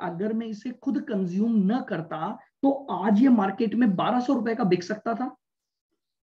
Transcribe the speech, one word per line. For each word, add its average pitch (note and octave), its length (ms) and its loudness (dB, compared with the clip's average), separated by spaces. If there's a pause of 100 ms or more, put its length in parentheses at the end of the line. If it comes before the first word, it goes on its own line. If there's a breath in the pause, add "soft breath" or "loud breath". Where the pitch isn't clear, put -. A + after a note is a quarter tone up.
अगर F3+ 320 -4
मैं A3+ 140 -4
इसे A3 240 -10
खुद - 300 -4
consume G3 720 0
न B3+ 160 0
करता, D#3+ 500 -6 (240 loud breath)
तो C#4 280 0
आज G3+ 320 2
ये C4+ 60 8
market G#3 460 2
में G#3+ 220 2
बारह B3 240 0
सौ C4+ 140 0
रुपए A3+ 200 0
का A3+ 100 -2
बिक F3+ 180 2
सकता A3 320 -6
था। B3+ 220 -6 (880)